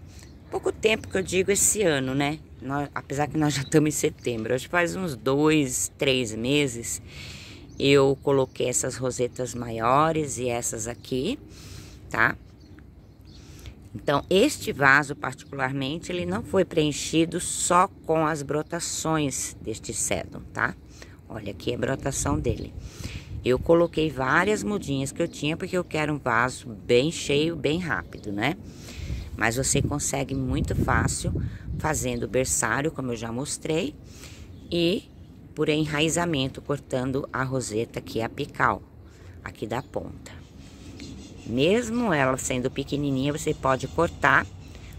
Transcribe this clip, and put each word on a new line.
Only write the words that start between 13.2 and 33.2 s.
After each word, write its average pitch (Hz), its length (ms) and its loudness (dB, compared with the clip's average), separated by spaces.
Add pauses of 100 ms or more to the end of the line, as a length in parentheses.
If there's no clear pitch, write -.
Então, 143 360 0
este 220 420 4
vaso, 139 440 6
particularmente, 139 960 -4
ele 180 140 -4
não 175 180 -2
foi 190 220 2
preenchido 165 720 2
só - 480 4
com 160 380 0
as 151 160 0
brotações 151 1200 -2
deste - 320 -6
sedum, - 480 -4 (120)
tá? 110 220 -2 (540)
Olha 104 220 -8
aqui - 220 -4
a 120 40 -4
brotação 135 640 -2
dele. 123 340 -2 (720)
Eu 127 140 4
coloquei 165 500 4
várias 160 540 2
mudinhas 139 480 -2
que - 100 -4
eu 170 60 2
tinha, 151 280 -2
porque 185 220 -4
eu 180 60 0
quero 151 300 -2
um 147 40 -2
vaso 127 500 2
bem 120 440 4
cheio, 147 440 0
bem 147 240 0
rápido, 107 520 -4
né? 104 260 0 (800)
Mas 110 180 4
você 135 280 2
consegue 139 500 -2
muito 135 420 0
fácil - 560 2 (460)
fazendo 123 500 -2
berçário, 127 640 2
como 131 200 -6
eu 120 40 -2
já 113 160 -6